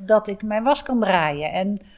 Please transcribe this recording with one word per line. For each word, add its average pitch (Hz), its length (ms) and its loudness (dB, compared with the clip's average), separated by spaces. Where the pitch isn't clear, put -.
dat 214 220 4
ik 202 140 -10
mijn 214 200 -4
was 269 200 2
kan 240 180 -2
draaien? 156 520 2
En 196 260 -2